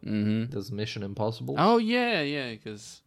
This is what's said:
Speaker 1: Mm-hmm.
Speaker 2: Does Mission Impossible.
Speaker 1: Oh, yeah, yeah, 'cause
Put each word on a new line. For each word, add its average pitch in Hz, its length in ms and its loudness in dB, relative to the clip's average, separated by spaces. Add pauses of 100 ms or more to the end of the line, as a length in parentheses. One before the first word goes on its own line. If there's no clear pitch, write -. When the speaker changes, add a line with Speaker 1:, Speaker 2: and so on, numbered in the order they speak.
Speaker 1:
Mm-hmm. 107 420 2
Speaker 2:
Does 120 260 -6
Mission 104 300 -4
Impossible. 113 560 -2
Speaker 1:
Oh, 208 200 6
yeah, 233 440 2
yeah, 139 340 -2
'cause 107 500 -12